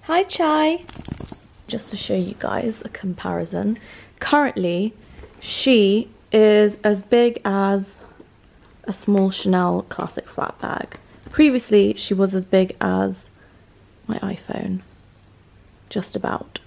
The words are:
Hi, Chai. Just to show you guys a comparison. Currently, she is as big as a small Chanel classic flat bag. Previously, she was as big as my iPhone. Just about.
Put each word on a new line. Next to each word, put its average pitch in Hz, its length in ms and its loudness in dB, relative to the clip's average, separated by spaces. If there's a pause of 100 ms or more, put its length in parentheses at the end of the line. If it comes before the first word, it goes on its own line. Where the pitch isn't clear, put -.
Hi, 339 180 0
Chai. 320 600 0 (840)
Just 226 240 -10
to 208 80 -10
show 202 180 -4
you 185 220 -4
guys - 440 -6
a - 60 -12
comparison. 185 880 -4 (420)
Currently, 202 760 0 (460)
she 220 680 2 (240)
is 214 500 6
as 208 200 2
big 240 420 2
as 196 560 -2 (840)
a 208 100 -6
small 196 360 2
Chanel 180 600 0
classic - 360 -8
flat - 320 -8
bag. - 400 -8 (300)
Previously, 233 680 4
she - 160 -4
was 190 200 2
as 190 120 -2
big 190 340 2
as 190 480 -2 (760)
my - 140 -6
iPhone. 190 600 -6 (1080)
Just - 260 -8
about. - 500 -8